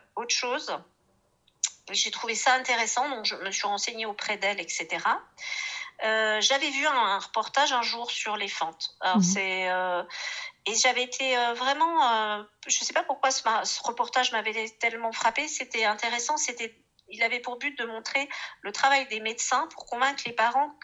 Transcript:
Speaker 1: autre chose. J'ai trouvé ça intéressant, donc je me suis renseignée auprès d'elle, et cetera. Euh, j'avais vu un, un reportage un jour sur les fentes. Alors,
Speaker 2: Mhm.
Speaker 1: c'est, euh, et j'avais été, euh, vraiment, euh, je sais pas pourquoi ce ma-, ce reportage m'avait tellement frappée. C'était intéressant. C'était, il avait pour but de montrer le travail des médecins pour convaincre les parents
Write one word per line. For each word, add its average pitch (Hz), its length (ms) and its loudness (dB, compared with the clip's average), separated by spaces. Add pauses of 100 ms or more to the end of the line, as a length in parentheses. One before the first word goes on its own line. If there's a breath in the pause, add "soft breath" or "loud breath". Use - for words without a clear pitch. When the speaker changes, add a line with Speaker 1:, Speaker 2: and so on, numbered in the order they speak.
(160)
Speaker 1:
autre 233 180 -2
chose. 247 440 -2 (1120)
J'ai 208 200 0
trouvé 226 240 -4
ça 254 200 4
intéressant, 254 540 2
donc 226 160 -4
je 214 120 -2
me 185 140 -6
suis 196 160 -2
renseignée 220 380 -2
auprès 208 320 -4
d'elle, 196 240 -2
et 160 80 -8
cetera. 180 520 -2 (840 loud breath)
Euh, 214 380 2
j'avais 277 260 2
vu 277 180 0
un, 302 60 4
un 202 260 2
reportage 277 540 0
un 247 80 2
jour 233 300 -4
sur 214 260 -4
les 202 120 -4
fentes. - 520 -6
Alors, 185 160 4
Speaker 2:
Mhm. 196 60 8
Speaker 1:
c'est, 185 480 0
euh, 180 320 0 (640 loud breath)
et 208 80 0
j'avais 247 280 4
été, 254 360 0
euh, 240 160 2
vraiment, 285 580 4
euh, 214 300 0 (240)
je - 180 0
sais - 80 -2
pas 349 100 4
pourquoi 269 280 0
ce - 180 0
ma-, 214 160 4
ce - 180 -4
reportage 247 500 0
m'avait 220 360 -2 (100)
tellement 226 340 -2
frappée. 277 360 0
C'était 233 380 -2
intéressant. 240 500 0
C'était, 240 420 -4 (300)
il 220 140 -6
avait 240 180 2
pour 247 160 -6
but 277 220 -6
de 233 80 -4
montrer 226 420 -4 (320 loud breath)
le 196 120 -8
travail 269 360 4
des 214 120 -4
médecins 233 520 0
pour - 140 -16
convaincre 262 400 0
les 233 80 -8
parents 254 500 2